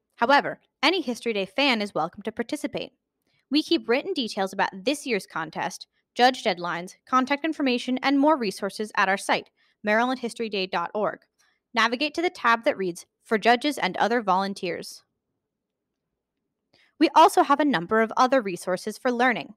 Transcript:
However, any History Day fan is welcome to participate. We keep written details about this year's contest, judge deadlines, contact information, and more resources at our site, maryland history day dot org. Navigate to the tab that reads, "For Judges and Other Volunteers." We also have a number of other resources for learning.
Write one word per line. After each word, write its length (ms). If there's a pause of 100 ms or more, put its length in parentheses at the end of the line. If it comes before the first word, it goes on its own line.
(160)
However, 440 (220)
any 180
History 320
Day 140
fan 340
is 140
welcome 300
to 80
participate. 600 (580)
We 120
keep 260
written 240
details 400
about 200
this 340
year's 200
contest, 600 (280)
judge 280
deadlines, 540 (100)
contact 380
information, 580
and 160
more 180
resources 600
at 120
our 80
site, 320 (340)
maryland 360
history 300
day 180
dot 280
org. 260 (520)
Navigate 420
to 80
the 60
tab 360
that 120
reads, 300 (160)
"For 160
Judges 400
and 180
Other 240
Volunteers." 840 (2000)
We 160
also 300
have 160
a 40
number 360
of 160
other 260
resources 560
for 120
learning. 460